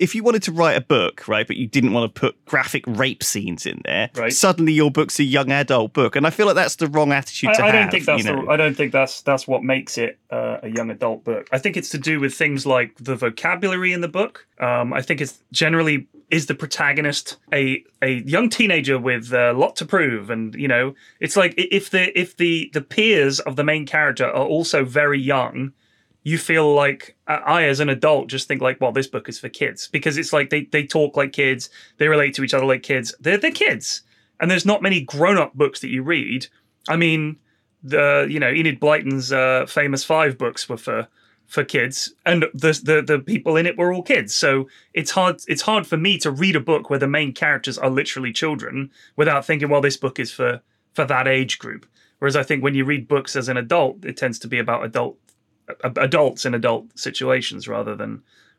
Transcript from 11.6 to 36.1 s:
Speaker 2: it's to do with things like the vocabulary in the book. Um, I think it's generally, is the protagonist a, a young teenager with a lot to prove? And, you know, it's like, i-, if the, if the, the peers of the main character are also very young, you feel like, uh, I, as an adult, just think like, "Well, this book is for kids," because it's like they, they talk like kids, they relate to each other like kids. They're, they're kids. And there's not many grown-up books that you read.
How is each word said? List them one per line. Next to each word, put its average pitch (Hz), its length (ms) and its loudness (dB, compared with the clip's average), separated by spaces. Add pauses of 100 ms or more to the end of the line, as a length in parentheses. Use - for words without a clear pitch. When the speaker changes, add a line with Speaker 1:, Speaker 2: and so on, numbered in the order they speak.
Speaker 2:
it's - 140 -8
to 160 80 -6
do 156 200 -2
with 139 160 0
things 147 320 -2
like 123 320 0
the 127 160 -6
vocabulary 180 800 -2
in 175 80 -4
the 170 80 -4
book. 185 380 -4 (120)
Um, 123 340 0
I 139 100 -2
think 147 180 -2
it's - 220 -10 (100)
generally, 156 560 2 (220)
is 156 160 0
the 147 80 -2
protagonist 143 840 -2 (160)
a, 135 320 0 (160)
a 131 80 2 (140)
young 180 260 2
teenager 160 500 2
with 120 360 -2
a 123 180 4
lot 139 240 0
to - 80 -4
prove? 123 460 0
And, 113 240 -6
you 139 120 -4
know, 131 280 2 (260)
it's - 160 -4
like, 180 220 4
i-, 180 120 0
if 190 200 0
the, 185 280 0
if 180 200 -2
the, 165 340 0
the 151 80 -4
peers 151 600 2
of 131 160 -6
the 147 80 0
main 151 200 0
character 135 400 0
are 127 220 0
also 156 380 0
very 143 360 0
young, 131 520 -2 (520)
you 156 140 -2
feel 160 340 2
like, 143 440 0 (100)
uh, 151 180 -2
I, 165 200 4
as 139 160 2
an 147 80 0
adult, 139 400 2
just 127 180 -6
think 131 160 -4
like, 131 180 0
"Well, 123 120 0
this 135 160 -2
book - 200 -10
is 113 120 -14
for 127 80 -12
kids," - 400 -6
because 147 280 -2
it's 147 160 -4
like 143 180 0
they, 147 160 -2
they 147 200 -2
talk 147 300 0
like 139 160 0
kids, 131 360 0 (300)
they 151 80 2
relate 147 280 4
to 135 100 -4
each 127 100 0
other 131 100 2
like 131 200 0
kids. 127 340 -2
They're, 175 200 0
they're 311 120 0
kids. - 520 -2 (360)
And 165 100 0
there's 180 160 0
not 202 180 2
many 190 180 2
grown-up 151 540 2
books 135 260 0
that 131 80 -10
you 127 160 -4
read. 131 420 -4 (420)